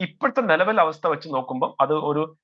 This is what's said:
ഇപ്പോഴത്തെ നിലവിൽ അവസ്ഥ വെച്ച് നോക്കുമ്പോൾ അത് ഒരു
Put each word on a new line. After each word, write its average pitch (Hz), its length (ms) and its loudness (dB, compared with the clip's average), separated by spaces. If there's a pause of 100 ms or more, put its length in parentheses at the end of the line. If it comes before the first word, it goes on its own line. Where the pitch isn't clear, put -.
ഇപ്പോഴത്തെ 254 400 -2
നിലവിൽ 190 400 2
അവസ്ഥ 160 260 0
വെച്ച് 156 220 -2
നോക്കുമ്പോൾ 131 540 -2
അത് 139 100 2
ഒരു 151 520 -2